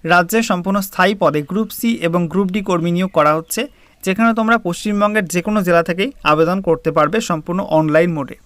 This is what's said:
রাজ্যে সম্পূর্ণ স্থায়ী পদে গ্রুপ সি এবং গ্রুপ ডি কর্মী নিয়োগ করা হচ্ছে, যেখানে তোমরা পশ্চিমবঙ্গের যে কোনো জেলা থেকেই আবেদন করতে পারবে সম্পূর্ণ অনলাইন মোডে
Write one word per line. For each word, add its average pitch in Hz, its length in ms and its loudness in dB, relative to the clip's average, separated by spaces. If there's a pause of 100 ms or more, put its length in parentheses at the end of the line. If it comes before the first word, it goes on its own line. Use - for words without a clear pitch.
রাজ্যে 175 360 2 (100)
সম্পূর্ণ 190 280 0 (100)
স্থায়ী 196 340 0
পদে 151 280 2
গ্রুপ 220 280 -2
সি 233 120 -2 (180)
এবং 175 140 0 (100)
গ্রুপ 196 240 0
ডি 214 140 -2
কর্মী 175 260 0
নিয়োগ 185 220 -2
করা 151 200 4
হচ্ছে, 165 240 -6 (440)
যেখানে 220 340 2
তোমরা 226 160 2 (120)
পশ্চিমবঙ্গের 208 640 0
যে 175 140 0
কোনো 214 200 0
জেলা 170 220 4
থেকেই 190 200 -2 (220)
আবেদন 165 260 2 (100)
করতে 160 300 0
পারবে 151 200 2 (120)
সম্পূর্ণ 175 300 -4 (180)
অনলাইন 156 400 4
মোডে 135 180 -8 (100)